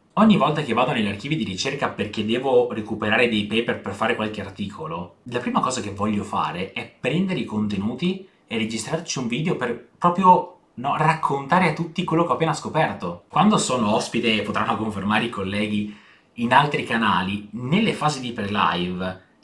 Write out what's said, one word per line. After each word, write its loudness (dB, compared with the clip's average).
Ogni 8
volta 2
che -4
vado 2
negli 0
archivi -4
di -2
ricerca -2
perché -4
devo 2
recuperare 0
dei 0
paper -2
per -8
fare 0
qualche -6
articolo, -10
la -6
prima -2
cosa -2
che -6
voglio -2
fare -4
è -10
prendere 0
i -4
contenuti -2
e -6
registrarci -4
un -2
video -2
per -6
proprio, 4
no, -4
raccontare 2
a 0
tutti -4
quello 2
che 0
ho 2
appena 0
scoperto. -4
Quando 6
sono 0
ospite, 0
potranno -2
confermare 0
i -4
colleghi, -4
in 0
altri 4
canali, 0
nelle 0
fasi -2
di -8
pre-live, -2